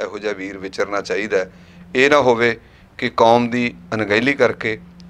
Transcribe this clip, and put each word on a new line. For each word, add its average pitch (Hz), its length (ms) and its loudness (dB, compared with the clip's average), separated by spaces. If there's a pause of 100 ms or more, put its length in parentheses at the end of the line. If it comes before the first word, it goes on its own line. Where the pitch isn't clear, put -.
ਇਹੋ 101 160 -8
ਜਿਹਾ 104 160 -6
ਵੀਰ 98 240 -12
ਵਿਚਰਨਾ 98 440 -6
ਚਾਹੀਦਾ 98 360 -4
ਹੈ। 92 140 -2 (440)
ਇਹ 135 140 4
ਨਾ 147 120 4
ਹੋਵੇ 117 380 2 (380)
ਕਿ 123 120 -4
ਕੌਮ 117 400 4
ਦੀ 120 240 -2 (200)
ਅਣਗਹਿਲੀ 110 400 0
ਕਰਕੇ, 113 460 -2 (300)